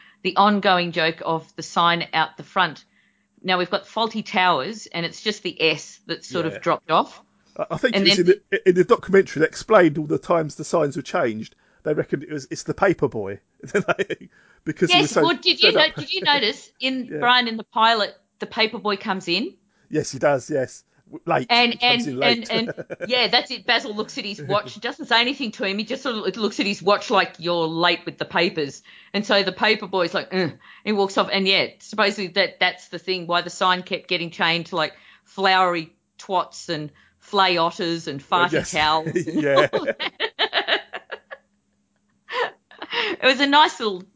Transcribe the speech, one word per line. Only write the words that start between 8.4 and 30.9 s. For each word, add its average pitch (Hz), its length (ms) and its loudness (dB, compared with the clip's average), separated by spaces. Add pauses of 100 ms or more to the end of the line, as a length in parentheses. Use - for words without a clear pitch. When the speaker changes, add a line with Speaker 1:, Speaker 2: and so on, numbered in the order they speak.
Speaker 2:
the, 190 200 0
in 180 40 4
the 180 100 4
documentary 196 560 2
they 156 60 6
explained 165 520 4
all 151 80 -4
the 156 120 -2
times 160 380 0
the 151 80 -12
signs 151 320 0
were 170 60 -6
changed. 117 520 -4 (300)
They 151 100 0
reckoned 147 300 -4
it - 80 -16
was, 139 180 -10
it's - 140 -12
the 160 100 -4
paper - 340 2
boy. 101 320 -6 (320)
<laughs> 208 80 0 (840)
Because 165 260 0
he 180 60 6
Speaker 1:
Yes, 180 80 6
Speaker 2:
was 143 80 -2
so 170 100 4
Speaker 1:
well, 330 140 4
did 339 260 2
you 415 80 6
Speaker 2:
fed 440 60 0
Speaker 1:
know, 311 100 6
Speaker 2:
up. 302 80 -4
Speaker 1:
did - 180 -10
you 370 100 -4
notice 277 580 -2
in 262 240 -4
Speaker 2:
<laughs> - 80 -12
Yeah. 151 80 -6
Speaker 1:
Brian, 247 260 4
in 226 100 -6
the 220 60 -8
pilot, 226 540 2 (240)
the 202 60 -6
paper 220 320 -2
boy 202 180 -2
comes 190 320 -4
in? 208 260 -2 (360)
Speaker 2:
Yes, 151 200 -2
he 135 80 -10
does. 143 320 2
Yes, 131 320 -4 (220)
W-, - 200 -18
late. 156 260 0
Speaker 1:
And, 240 240 2
Speaker 2:
He - 40 -12
comes 240 280 2
Speaker 1:
and, 139 80 -6
Speaker 2:
in 123 40 -6
late. 226 320 0
Speaker 1:
and, 226 260 -2
and 170 100 -12 (100)
Speaker 2:
<laughs> 262 120 -10
Speaker 1:
yeah, 240 200 0
that's 240 240 0
it. 214 120 -12
Basil 233 300 -2
looks 214 240 -8
at 214 60 -10
his 202 180 -10
watch, 202 380 -4
doesn't 269 260 -10
say 233 140 4
anything 247 320 -2
to - 120 -8
him. 196 140 -2
He 220 60 -4
just 254 180 -8
sort 240 140 -4
of 190 200 -4
looks 220 220 -2
at 247 80 0
his 202 160 -4
watch 196 300 0
like, 185 260 0
"You're 165 300 -2
late 170 360 2
with 156 140 -10
the 151 60 -6
papers." 170 580 -2 (320)
And 202 100 -2
so 202 200 4
the 202 80 -2
paper 214 340 0
boy's 175 280 0
like, 175 200 -4
"Ugh," 180 160 0 (340)
he 214 60 -4